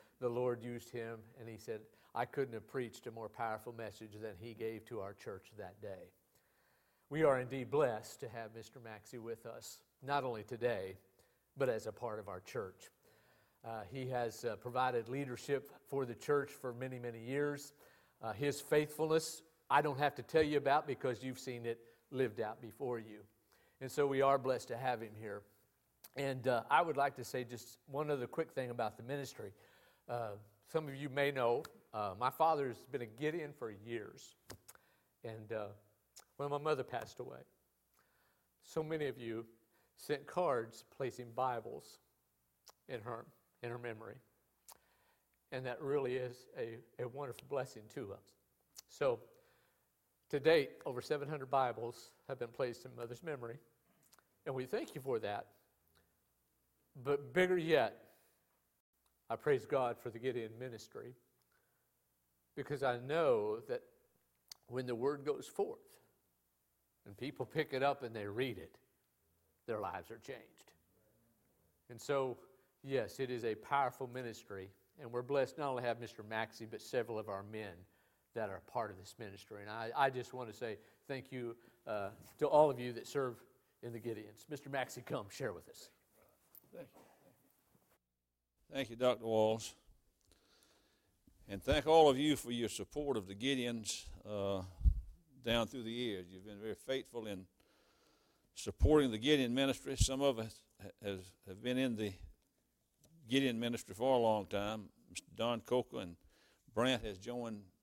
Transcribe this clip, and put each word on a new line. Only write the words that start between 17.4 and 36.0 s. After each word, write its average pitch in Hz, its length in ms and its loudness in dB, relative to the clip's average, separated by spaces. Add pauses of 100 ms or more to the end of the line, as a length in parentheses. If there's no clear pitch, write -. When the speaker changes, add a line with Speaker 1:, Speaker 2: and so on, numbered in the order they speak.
Speaker 1:
Uh, 110 100 -2
his 139 280 0
faithfulness, 156 840 2 (260)
I 143 140 8
don't 143 160 0
have 147 180 4
to 123 60 -8
tell 160 200 6
you 147 140 4
about 143 300 4
because 127 380 -2
you've 127 160 -6
seen 120 260 -6
it 117 140 -2 (320)
lived 117 280 2
out 110 200 -4
before 120 400 -4
you. 104 240 -14 (560)
And 131 100 -6
so 147 160 6
we 135 140 4
are 139 180 8
blessed 127 300 0
to 117 80 -4
have 123 240 0
him 107 180 -8
here. 104 240 -8 (720)
And, 131 320 0
uh, 120 240 4
I 151 100 8
would 165 160 2
like 139 200 2
to 127 80 -6
say 127 180 -4
just 120 440 -12
one 147 220 -4
other 127 200 0
quick 160 240 -4
thing 127 180 -4
about 113 260 -2
the 113 60 -12
ministry. 131 500 -6 (560)
Uh, 113 280 -4 (320)
some 156 180 0
of 139 80 -8
you 143 140 -6
may 139 240 4
know, 120 320 4 (280)
uh, 104 280 -2
my 127 100 4
father 156 380 4
has 113 160 -8
been 123 180 -6
a 117 40 -8
Gideon 147 460 -4
for 117 180 -8
years. 107 680 -10 (880)
And, 110 280 -8
uh, 107 160 -2 (680)